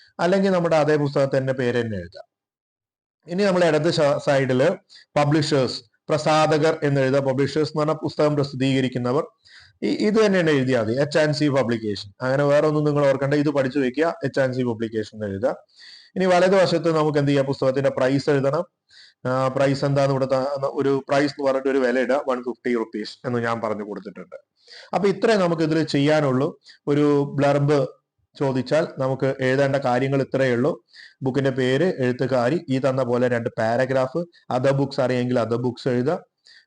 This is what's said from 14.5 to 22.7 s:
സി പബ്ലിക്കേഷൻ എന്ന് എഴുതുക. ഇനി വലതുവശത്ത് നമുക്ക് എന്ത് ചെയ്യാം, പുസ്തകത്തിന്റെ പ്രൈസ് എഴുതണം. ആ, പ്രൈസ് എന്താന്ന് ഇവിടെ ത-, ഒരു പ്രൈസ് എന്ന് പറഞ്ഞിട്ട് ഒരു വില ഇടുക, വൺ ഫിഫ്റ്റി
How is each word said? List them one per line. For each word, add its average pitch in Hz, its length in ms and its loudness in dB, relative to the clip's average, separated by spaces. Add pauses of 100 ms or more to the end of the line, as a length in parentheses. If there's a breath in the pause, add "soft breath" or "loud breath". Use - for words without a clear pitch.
സി 131 80 -2
പബ്ലിക്കേഷൻ 110 540 -6
എന്ന് 107 100 -8
എഴുതുക. 98 300 -4 (600 loud breath)
ഇനി 185 80 0
വലതുവശത്ത് 180 720 2
നമുക്ക് 151 220 0
എന്ത് 143 120 2
ചെയ്യാം, 139 160 2
പുസ്തകത്തിന്റെ 135 440 0
പ്രൈസ് 135 400 0
എഴുതണം. 139 340 0 (680 loud breath)
ആ, 131 180 0
പ്രൈസ് 135 360 0
എന്താന്ന് 139 260 2
ഇവിടെ 135 160 0
ത-, 135 380 -2
ഒരു 139 440 -2
പ്രൈസ് 143 240 0
എന്ന് 143 140 -4
പറഞ്ഞിട്ട് 135 220 0
ഒരു 135 100 2
വില 123 200 2
ഇടുക, 127 320 0
വൺ 123 120 -2
ഫിഫ്റ്റി 120 360 -4